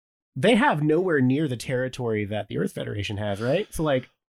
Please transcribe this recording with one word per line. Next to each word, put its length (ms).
they 200
have 260
nowhere 400
near 260
the 100
territory 680
that 220
the 100
Earth 160
Federation 440
has, 220
right? 340
So, 100
like, 260